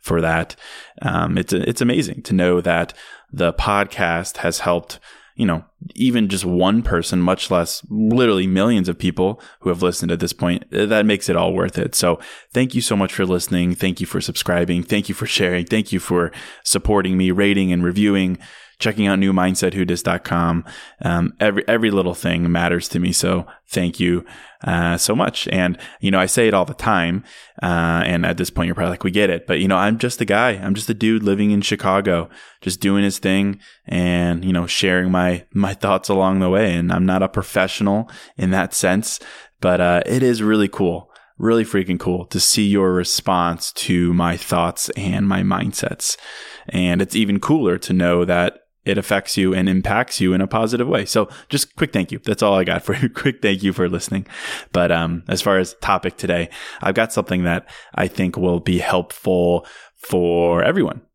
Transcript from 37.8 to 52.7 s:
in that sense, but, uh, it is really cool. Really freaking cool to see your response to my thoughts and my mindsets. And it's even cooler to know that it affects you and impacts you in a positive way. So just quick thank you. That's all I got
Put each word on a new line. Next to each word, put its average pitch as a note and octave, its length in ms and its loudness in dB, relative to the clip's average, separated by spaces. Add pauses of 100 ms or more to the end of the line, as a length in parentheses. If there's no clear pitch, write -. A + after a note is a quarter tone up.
in F#2 140 0
that F#2+ 240 0
sense, F#2 460 -2 (400)
but, F2+ 200 2
uh, F2 260 4
it B2+ 160 0
is A#2+ 200 2
really G#2+ 260 4
cool. F2 400 -2 (300)
Really A2+ 260 2
freaking F#2 340 -2
cool F2+ 280 -4
to - 120 -6
see G2+ 280 2
your G2 260 4
response F2 800 -2
to F2 400 0
my F2 240 0
thoughts - 540 -2
and G2 360 -2
my F#2+ 140 0
mindsets. - 800 -4 (500)
And F2+ 320 0
it's G2 160 -2
even G2+ 240 2
cooler A2 380 2
to - 160 -4
know F2 320 2
that F2 320 0 (260)
it G2+ 140 0
affects - 380 -2
you F#2 180 4
and F#2 140 2
impacts G2+ 520 0
you F#2 120 4
in F#2 80 2
a F#2+ 60 0
positive A2+ 420 0
way. B2 160 0
So G#2 240 0 (200)
just - 280 -4
quick - 160 -2
thank F#2 200 -2
you. G#2 120 -8
That's G#2+ 180 -2
all G2+ 120 4
I F#2 100 4
got F2+ 180 -2